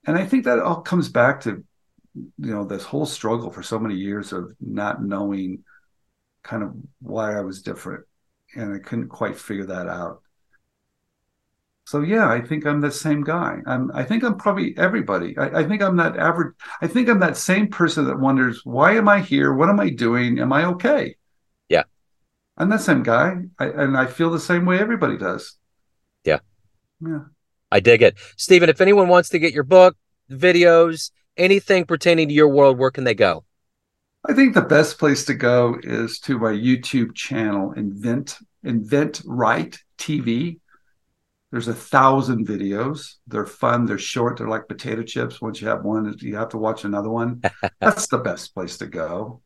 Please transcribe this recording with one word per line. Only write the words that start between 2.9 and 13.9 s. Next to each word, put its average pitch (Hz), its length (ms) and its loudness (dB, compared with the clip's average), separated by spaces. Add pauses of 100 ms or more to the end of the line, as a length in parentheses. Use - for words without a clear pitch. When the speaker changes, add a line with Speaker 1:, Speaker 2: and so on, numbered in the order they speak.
Speaker 1:
struggle 117 420 -6
for 95 140 -16
so 110 160 -6
many 107 160 -4
years 98 380 -8
of 90 260 -10
not 104 420 -6
knowing 98 640 -6 (800)
kind 110 180 -8
of 101 140 -10 (240)
why 107 360 -6
I 101 60 -6
was 95 220 -12
different, 101 420 -14 (480)
and 107 180 -10
I 98 80 -10
couldn't 117 300 -8
quite 101 260 -8
figure 98 300 -10
that 92 220 -8
out. 87 340 -10 (1700)
So 147 140 -2
yeah, 190 280 2
I 120 120 0
think 147 240 -6
I'm 147 160 0
the 143 100 -2
same 147 320 -2
guy. 165 420 -4
I'm, 127 280 -4